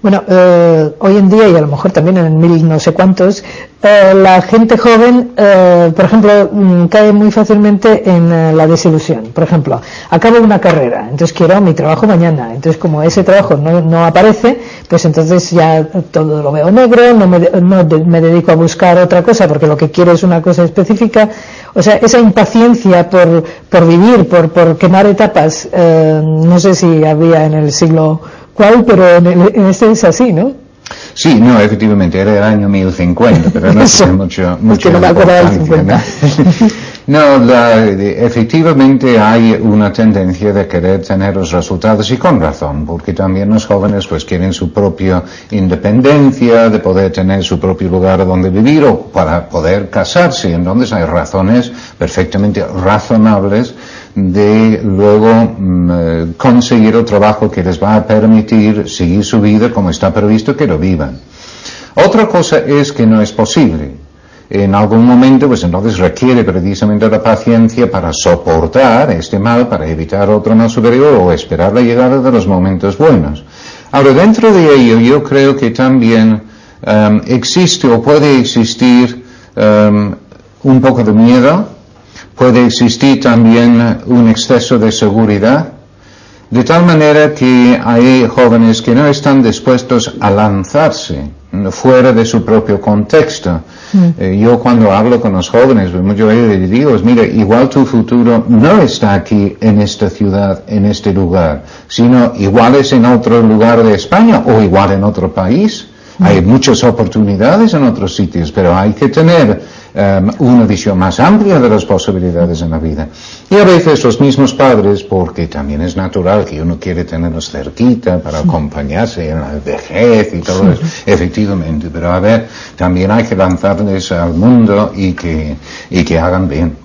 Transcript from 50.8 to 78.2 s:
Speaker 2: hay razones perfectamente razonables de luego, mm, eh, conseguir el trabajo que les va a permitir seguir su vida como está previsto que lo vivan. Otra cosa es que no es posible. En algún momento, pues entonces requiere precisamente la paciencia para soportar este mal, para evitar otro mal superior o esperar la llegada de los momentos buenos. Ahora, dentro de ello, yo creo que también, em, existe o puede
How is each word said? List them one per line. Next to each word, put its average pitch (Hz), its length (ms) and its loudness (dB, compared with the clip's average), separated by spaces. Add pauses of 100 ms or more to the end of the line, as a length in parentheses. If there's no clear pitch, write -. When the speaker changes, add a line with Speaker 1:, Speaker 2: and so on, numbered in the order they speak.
Speaker 2:
hay 92 120 -4
razones 95 680 -2 (260)
perfectamente 95 640 -4
razonables 107 1120 -2 (400)
de 104 720 0
luego, 104 480 2 (260)
mm, 90 340 -2
eh, 82 340 -2 (100)
conseguir 120 580 2
el 117 100 2
trabajo 104 460 0
que 95 140 -6
les 85 180 -4
va 107 140 0
a 104 100 -2
permitir 107 840 0
seguir 95 360 -4
su 110 160 -2
vida 104 300 0
como 98 200 -4
está - 240 -2
previsto 107 420 -2
que 151 100 -2
lo 85 120 -2
vivan. 76 400 -4 (760)
Otra 208 340 2
cosa 160 300 -2
es 143 340 -2
que 117 140 -2
no 110 140 2
es 104 120 -2
posible. 87 580 -2 (600)
En 101 240 -2
algún 107 320 2
momento, 131 420 4
pues 113 160 -2
entonces 95 340 -4
requiere 120 460 0
precisamente 101 640 -2
la 104 140 -2
paciencia 113 680 0
para 85 220 -6
soportar 95 1000 0
este 87 280 -6
mal, 117 280 -2
para 80 200 -6
evitar 82 420 -4
otro 107 260 0
mal 113 140 2
superior 123 460 2
o 90 180 2
esperar 85 400 -4
la 120 80 0
llegada 127 400 0
de 127 100 0
los 107 160 0
momentos 95 520 -2
buenos. 85 440 0 (500)
Ahora, 139 200 2
dentro 220 400 2
de 160 220 4
ello, 117 240 4
yo 127 240 2
creo 139 340 0
que 120 140 -2
también, 113 720 0 (420)
em, 107 420 0
existe 131 640 -2
o 113 140 2
puede 143 380 2